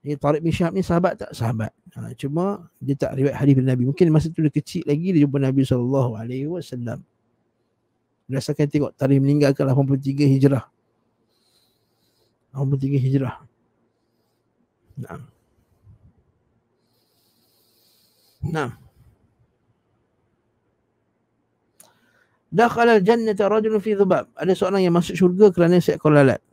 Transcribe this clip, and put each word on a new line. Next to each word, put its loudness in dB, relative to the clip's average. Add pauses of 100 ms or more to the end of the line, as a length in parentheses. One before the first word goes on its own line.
Ini -8
Tariq -2
bin -2
Syihab -2
ni -4
sahabat -2
tak? -14
Sahabat. -6 (160)
Ha, -14
cuma -6
dia -4
tak -4
riwayat 0
hadis 4
dari -2
Nabi. 0
Mungkin 2
masa 2
tu -6
dia 2
kecil -4
lagi, -2
dia 4
jumpa -4
Nabi 0
sallallahu 0
alaihi -10
wasallam. -10 (1200)
Berdasarkan -4
tengok -2
tarikh 2
meninggal 2
ke -4
lapan 2
puluh -2
tiga -2
Hijrah. 2 (1900)
Lapan -4
puluh -2
tiga -2
Hijrah. -2 (1700)
Naam. -16 (3250)
Naam. -4 (3750)
Dakhala 2
al-jannata 2
rajulun -2
fi -2
dhubab. 0
Ada -2
seorang -2
yang 2
masuk 0
syurga 4
kerana 2
seekor 0
lalat. 4 (120)